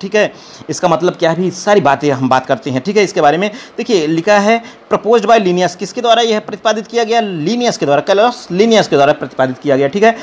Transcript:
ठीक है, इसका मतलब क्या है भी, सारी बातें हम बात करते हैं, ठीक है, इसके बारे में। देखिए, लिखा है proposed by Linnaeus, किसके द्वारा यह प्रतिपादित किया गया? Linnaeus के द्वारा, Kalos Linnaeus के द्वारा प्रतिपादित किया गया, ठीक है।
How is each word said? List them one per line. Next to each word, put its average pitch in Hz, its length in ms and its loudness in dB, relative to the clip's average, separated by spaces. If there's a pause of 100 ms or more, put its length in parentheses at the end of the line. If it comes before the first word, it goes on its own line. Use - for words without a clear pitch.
ठीक 190 140 -8
है, 208 180 0 (380)
इसका 175 180 -2
मतलब 165 240 0
क्या 165 180 -2
है 165 60 -2
भी, 180 140 -2
सारी 208 300 0
बातें 139 300 0
हम 131 180 -2
बात 127 180 -2
करते 135 240 -4
हैं, 131 120 -4
ठीक 196 140 -4
है, 208 80 4
इसके 175 160 -2
बारे 151 180 4
में। 202 120 -2 (280)
देखिए, 196 280 0
लिखा 165 320 2
है 220 240 2 (300)
proposed 214 340 0
by 226 120 4
Linnaeus, 180 360 0
किसके - 260 -10
द्वारा 233 220 2
यह 220 180 0
प्रतिपादित 214 460 -4
किया 233 180 -2
गया? 226 160 0
Linnaeus 208 560 -2
के 165 100 -4
द्वारा, 143 140 2
Kalos 208 520 0
Linnaeus 208 340 2
के 160 100 0
द्वारा 139 160 4
प्रतिपादित 131 460 -4
किया 139 180 0
गया, 139 120 0
ठीक 196 140 -2
है। 220 200 4